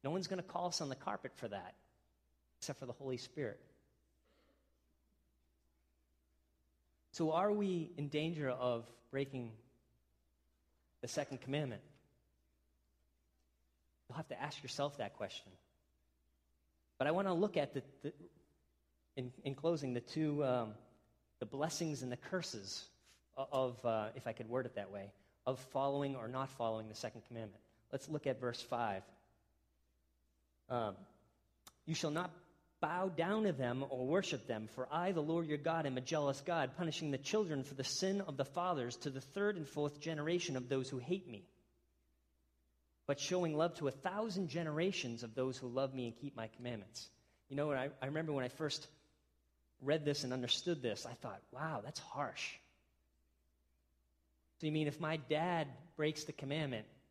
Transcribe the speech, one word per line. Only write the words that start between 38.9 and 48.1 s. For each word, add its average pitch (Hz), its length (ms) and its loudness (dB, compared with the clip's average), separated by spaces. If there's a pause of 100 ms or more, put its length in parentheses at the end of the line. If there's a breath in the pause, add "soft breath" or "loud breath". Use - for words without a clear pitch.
to - 120 -2
the 131 120 -4
third 202 340 2
and 156 120 -4
fourth 147 340 0
generation 160 560 0
of 123 100 -2
those 131 220 2
who 139 80 -4
hate 175 300 -2
me, 110 180 -10 (1600)
but 139 120 0
showing 175 380 2
love 165 180 4
to 151 120 0
a 131 40 4
thousand 190 580 0
generations 151 720 0
of 113 100 -8
those 127 240 2
who 131 100 -6
love 131 260 0
me 127 140 -2
and 113 100 -6
keep 143 180 -8
my 113 120 -4 (100)
commandments." 117 520 -8 (380 soft breath)
You 139 80 -8
know, 143 120 2
when 147 100 2
I, 131 120 0 (120)
I 135 60 -2
remember 156 260 0